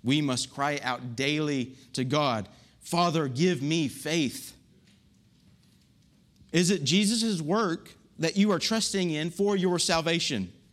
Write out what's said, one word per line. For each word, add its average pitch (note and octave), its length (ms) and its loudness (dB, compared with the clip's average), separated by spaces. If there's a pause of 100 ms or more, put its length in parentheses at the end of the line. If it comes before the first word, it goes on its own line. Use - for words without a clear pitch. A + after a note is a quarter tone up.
We C#3 160 2
must B2+ 300 -2
cry C#3+ 300 -2
out B2 360 -4
daily C#3+ 600 -2 (180)
to C3 100 -2
God, C3 440 0 (300)
"Father, E3+ 480 0
give C#3 360 0
me D3+ 260 0
faith." D3+ 640 -4 (2000)
Is E3+ 180 4
it E3 140 0
Jesus' G#3 560 2
work F3 560 -2 (220)
that D#3+ 180 0
you G#3 140 6
are F3 80 2
trusting G3 540 0
in D#3 180 -2
for G3+ 260 0
your F3+ 220 2
salvation? C3+ 760 0 (200)